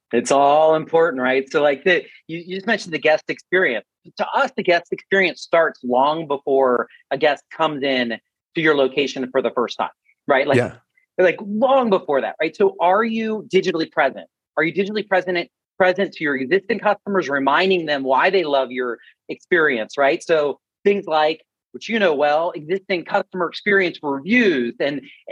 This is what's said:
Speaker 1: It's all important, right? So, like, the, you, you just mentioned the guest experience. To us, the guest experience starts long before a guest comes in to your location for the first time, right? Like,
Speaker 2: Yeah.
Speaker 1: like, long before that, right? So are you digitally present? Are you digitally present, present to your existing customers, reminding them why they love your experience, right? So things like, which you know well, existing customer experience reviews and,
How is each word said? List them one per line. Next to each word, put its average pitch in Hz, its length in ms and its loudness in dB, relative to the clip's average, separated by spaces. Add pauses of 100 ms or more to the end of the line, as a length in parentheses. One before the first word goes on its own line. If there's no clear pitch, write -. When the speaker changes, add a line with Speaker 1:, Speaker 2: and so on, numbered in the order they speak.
(120)
Speaker 1:
It's 123 200 0
all 147 420 4
important, 160 480 0
right? 131 300 0
So, 151 100 0
like, 143 220 0
the, 180 200 2 (220)
you, 160 120 -10
you 175 180 -12
just 190 100 -10
mentioned 202 280 -4
the 151 40 -4
guest 151 300 2
experience. 156 580 -2 (300)
To 202 180 -4
us, 254 220 0
the 208 60 -4
guest 170 300 0
experience 185 500 -2
starts 160 420 0
long 143 420 0
before 135 600 0 (240)
a 139 60 -4
guest 147 340 0
comes 151 320 -4
in 123 340 -2 (360)
to 170 60 -4
your 156 140 4
location 131 560 -2
for 131 120 -2
the 117 100 0
first 117 260 -4
time, 110 120 -4 (360)
right? 139 220 2
Like, 143 80 2
Speaker 2:
Yeah. 117 200 -2 (420)
Speaker 1:
like, 175 240 2
long 233 480 0
before 147 320 0
that, 104 180 -6
right? 156 160 -4
So 196 240 2
are 190 240 4
you 220 480 -4
digitally 170 400 0
present? 117 340 0 (300)
Are 156 80 0
you 160 80 -2
digitally 208 340 -4
present, 180 420 -2 (300)
present 185 360 0
to 165 100 -8
your 143 100 -2
existing 170 460 -2
customers, 196 480 -2
reminding 156 580 0
them 147 160 -2
why 131 280 2
they 196 120 2
love 135 300 0
your 123 260 -6 (300)
experience, 147 680 -2
right? 143 280 0
So 147 340 0 (240)
things 202 240 0
like, 156 380 0 (280)
which - 160 -16
you 220 120 -2
know 175 140 2
well, 151 380 0
existing 175 520 -6
customer 190 440 -4
experience 196 540 -2
reviews 143 760 0
and, 143 220 -4 (300)